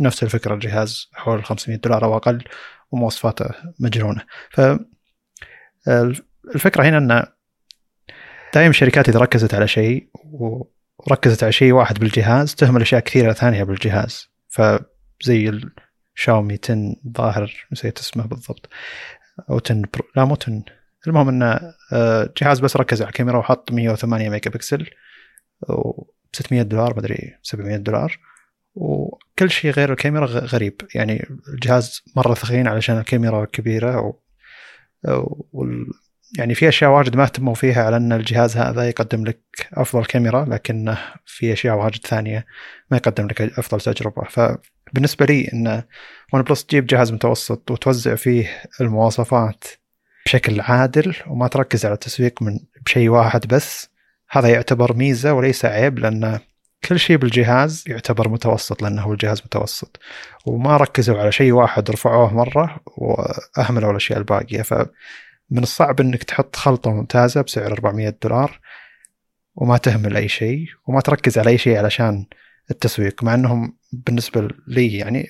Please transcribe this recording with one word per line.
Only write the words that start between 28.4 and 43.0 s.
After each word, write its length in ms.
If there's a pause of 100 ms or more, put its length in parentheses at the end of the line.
وكل 760
شيء 200
غير 200
الكاميرا 340
غ-، 180
غريب. 380 (140)
يعني 320 (260)
الجهاز 500 (120)
مرة 180
ثخين 340
علشان 300
الكاميرا 480
كبيرة 560
و-، 180 (1300)
وال-، 380 (460)
يعني 180
في 140
أشياء 220
واجد 240
ما 80
اهتموا 320
فيها 280
على 140
أن 160
الجهاز 440
هذا 300
يقدم 380
لك 160 (320)
أفضل 320
كاميرا، 400
لكنه 520 (280)
في 280
أشياء 220
واجد 300
ثانية 400 (460)
ما 60
يقدم 300